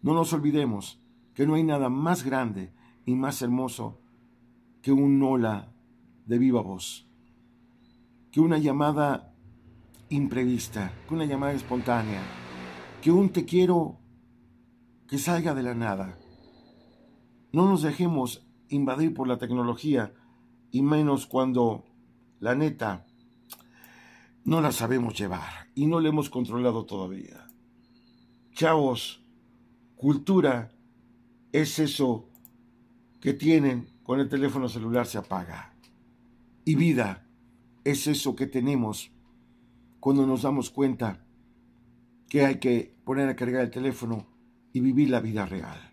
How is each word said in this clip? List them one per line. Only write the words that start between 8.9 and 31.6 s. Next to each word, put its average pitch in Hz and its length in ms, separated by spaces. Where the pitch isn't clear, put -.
imprevista, 123 840
que 151 60
una 160 120
llamada 139 280
espontánea, 117 680
que 160 100
un 190 180
"te - 160
quiero" 175 540
que 139 120
salga 170 340
de 135 80
la 123 140
nada. 98 420
No 180 160
nos 175 140
dejemos 151 600
invadir 143 440
por 127 140
la 123 100
tecnología, 120 800
y 131 100
menos 143 460
cuando, 123 580
la 120 160
neta, 117 500
no 160 180
la 147 100
sabemos 117 440
llevar 92 600
y 139 100
no 165 140
la 156 100
hemos 151 220
controlado 120 540
todavía. 95 640
Chavos, 151 680
cultura 139 760
es 151 260